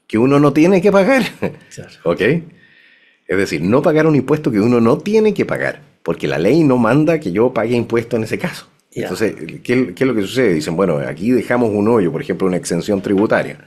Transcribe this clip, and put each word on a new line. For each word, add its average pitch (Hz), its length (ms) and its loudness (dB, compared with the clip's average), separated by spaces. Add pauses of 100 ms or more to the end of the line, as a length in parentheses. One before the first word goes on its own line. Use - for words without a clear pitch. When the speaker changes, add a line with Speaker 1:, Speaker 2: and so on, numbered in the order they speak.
Speaker 1:
que 107 100 -2
uno 135 220 4
no 147 120 4
tiene 170 300 4
que 202 100 2
pagar. 208 300 2 (520)
Speaker 2:
Claro. - 220 -20
Speaker 1:
<laughs> - 80 -20
¿Ok? 87 160 0
Es - 1160 -6
decir, 87 240 -2
no 110 180 2
pagar 156 280 2
un 151 80 4
impuesto 147 340 0
que 104 100 0
uno 120 200 4
no 117 180 4
tiene 214 340 2
que 120 140 -2
pagar, 67 340 -4 (220)
porque 80 240 -4
la 69 120 -2
ley 127 260 2
no 127 140 4
manda 151 420 2
que 92 120 -6
yo 117 220 2
pague 117 220 -2
impuesto 117 400 -2
en 110 80 -2
ese 107 140 -6
caso. - 280 -10 (260)
Speaker 2:
Ya. 117 100 -8
Speaker 1:
Entonces, 95 340 -4 (260)
¿qué, 120 320 -2
qué - 80 -6
es - 0 -
lo 131 140 0
que 104 60 0
sucede? 110 300 0
Dicen, 80 220 -2
"Bueno, 87 220 0
aquí 71 340 -4
dejamos 123 420 0
un 104 140 0
hoyo, 107 240 2
por 76 120 -4
ejemplo, 92 260 -2
una 90 80 0
exención 90 440 -4
tributaria", 101 560 0 (100)